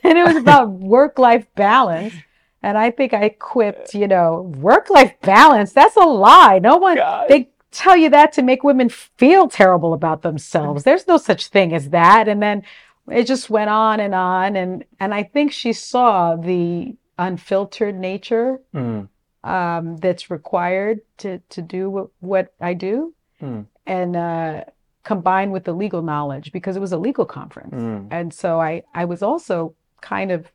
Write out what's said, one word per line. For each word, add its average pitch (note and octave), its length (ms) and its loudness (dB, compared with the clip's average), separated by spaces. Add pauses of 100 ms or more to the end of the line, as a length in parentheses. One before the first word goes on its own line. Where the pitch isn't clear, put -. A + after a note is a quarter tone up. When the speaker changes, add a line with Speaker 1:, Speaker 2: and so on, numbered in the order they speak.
Speaker 1:
And E4 140 4
it F4 80 4
was E4+ 120 2
about C4 340 4
work-life A#3 840 2
balance. G3+ 600 0 (480)
And G3+ 160 -4
I A#3 120 0
think A#3+ 220 -4
I G#3 180 0
quipped, - 640 -6
you G3+ 140 -4
know, F3 500 0
"Work-life C#4+ 640 4
balance? G#3+ 540 6
That's D#4+ 220 6
a G#4+ 80 6
lie. A#3+ 540 8
No B3 200 4
one, F4+ 180 2
Speaker 2:
God. - 320 -4
Speaker 1:
they C4+ 220 4 (200)
tell F#4 280 4
you D#4+ 120 4
that D4 220 6
to C#4 100 -2
make B3+ 220 0
women B3+ 240 2
feel E4 580 2
terrible F3 460 2
about D#3+ 300 -4
themselves. D3+ 600 -6
There's E4+ 220 0
no F4 120 2
such - 300 -4
thing F3+ 260 0
as C#3 160 -6
that." F#3 380 4
And G#3 140 -2
then G#3 200 -4 (480)
it A#3 140 -2
just B3+ 260 -6
went G#3+ 200 -2
on G#3+ 300 0
and G3+ 140 -4
on. F#3 420 -2
And, F#3 280 -6 (140)
and G3 160 -6
I G#3 80 -6
think C#4+ 300 -4
she A#3 220 -6
saw G3+ 600 -2
the F3 600 -6 (220)
unfiltered F#3+ 800 -6
nature, A3+ 600 -6 (140)
Speaker 2:
Mm. A2+ 340 -8 (360)
Speaker 1:
um, E3+ 540 -6
that's F3+ 320 -6
required F#3 720 -6 (180)
to, F#3 200 -12 (120)
to - 100 -16
do F#3 300 -10
what, F#3+ 180 -10 (120)
what F#3 400 -6
I F3 140 -6
do. A3 380 -8 (300)
Speaker 2:
Mm. A2+ 240 -12 (200)
Speaker 1:
And, F3+ 300 -6
uh, E3 480 -8 (380)
combined F#3+ 500 -4
with F#3 120 -8
the F3 80 -8
legal F3+ 300 -8
knowledge, D3 500 -10
because F#3 240 -10
it G3 40 -8
was F#3+ 120 -8
a E3+ 60 -6
legal A3+ 260 -4
conference. - 500 -18
Speaker 2:
Mm. A2 360 -10
Speaker 1:
And E3+ 240 -10
so E3 260 -6
I, D#3+ 220 -6 (120)
I E3+ 120 -8
was E3+ 160 -10
also G3 520 -6 (260)
kind G3 320 -10
of E3+ 220 -10